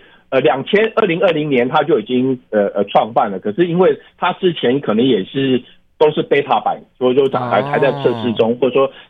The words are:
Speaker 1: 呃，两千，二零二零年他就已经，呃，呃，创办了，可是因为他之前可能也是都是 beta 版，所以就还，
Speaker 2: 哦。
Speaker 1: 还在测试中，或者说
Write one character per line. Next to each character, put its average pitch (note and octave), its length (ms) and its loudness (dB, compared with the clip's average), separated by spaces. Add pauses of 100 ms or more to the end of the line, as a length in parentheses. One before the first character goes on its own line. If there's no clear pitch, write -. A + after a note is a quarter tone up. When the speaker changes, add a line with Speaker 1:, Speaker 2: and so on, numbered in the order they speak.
(300)
Speaker 1:
呃， C3 120 2
两 C3+ 240 0
千， A3 300 0
二 A3 100 2
零 E3+ 160 -2
二 G3 60 4
零 D#3 200 0
年 B2+ 220 0
他 D3+ 140 2
就 D3+ 160 2
已 G#2 60 -4
经， B2+ 340 0 (100)
呃， G#2 200 2
呃， G2+ 160 -2
创 A#2+ 280 0
办 B2 160 0
了， G2 80 -8
可 G#2 160 -6
是 F3 140 0
因 E3+ 100 -2
为 E3+ 180 4 (220)
他 F3+ 160 -2
之 F3+ 200 -2
前 C3 280 -2
可 G#2+ 140 -2
能 A#2 100 2
也 A2 180 0
是 C3 380 -2 (360)
都 D3+ 140 4
是 D#3 120 -2
beta C3 400 0
版， - 180 -4 (160)
所 B2+ 140 0
以 B2+ 40 -2
就 C#3 80 4 (140)
还， A#2+ 240 0
Speaker 2:
哦。 C3 100 -4
Speaker 1:
还 - 80 -2
在 C3+ 120 2 (100)
测 C#3 100 0 (100)
试 A#2+ 120 -2
中， A2+ 260 0
或 C3+ 80 0
者 B2 60 -2
说 C3+ 180 0 (180)